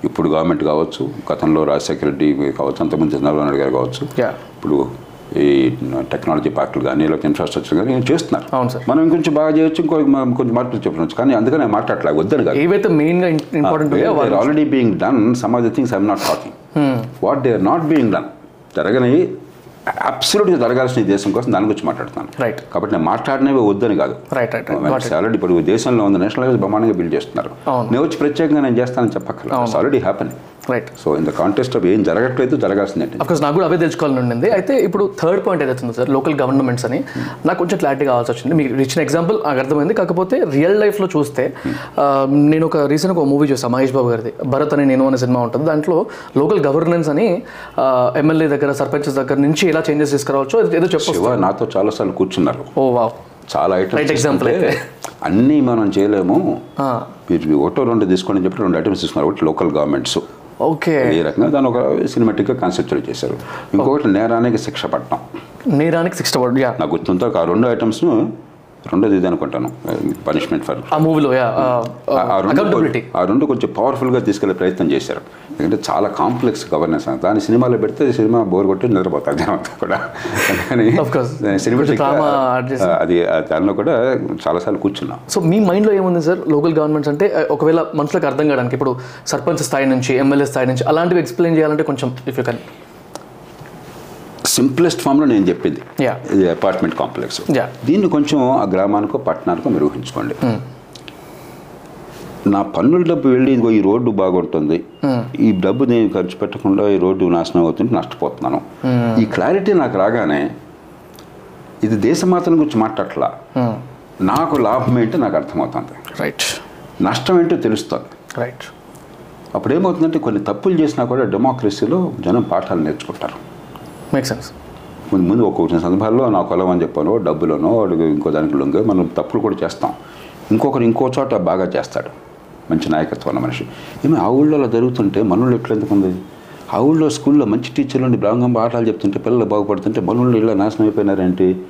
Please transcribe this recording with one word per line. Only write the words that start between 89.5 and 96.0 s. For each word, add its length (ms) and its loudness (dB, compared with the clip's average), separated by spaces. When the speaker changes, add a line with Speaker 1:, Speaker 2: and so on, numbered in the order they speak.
Speaker 2:
స్థాయి 280 0
నుంచి, 300 2
ఎమ్మెల్యే 300 2
స్థాయి 200 0
నుంచి 180 0
అలాంటివి 360 2
ఎక్స్‌ప్లెయిన్ 380 0
చేయాలంటే 240 2
కొంచెం 340 -4
if 60 -8
you 100 -4
can. 120 -2
Speaker 1:
సింప్లెస్ట్ 540 2
ఫామ్‌లో 260 2
నేను 220 4
చెప్పింది 560 -4